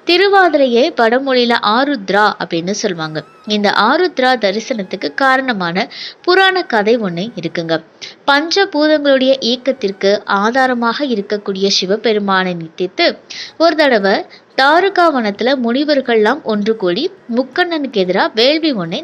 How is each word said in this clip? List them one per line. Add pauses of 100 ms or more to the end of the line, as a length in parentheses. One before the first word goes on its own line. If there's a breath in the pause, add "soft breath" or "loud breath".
திருவாதிரையை (160)
வடமொழியில (140)
ஆருத்ரா (100)
அப்படின்னு
சொல்லுவாங்க. (360)
இந்த (200)
ஆருத்ரா (140)
தரிசனத்துக்கு
காரணமான (360 loud breath)
புராண
கதை
ஒண்ணு (140)
இருக்குங்க. (540 loud breath)
பஞ்சபூதங்களுடைய
இயக்கத்திற்கு (260)
ஆதாரமாக
இருக்கக்கூடிய
சிவபெருமானை
நித்தித்து (500 loud breath)
ஒரு
தடவை (400 loud breath)
தாருகா
வனத்துல
முனிவர்கள்லாம்
ஒன்று
கூடி (260)
முக்கண்ணனுக்கு
எதிரா (100)
வேள்வி
ஒண்ணை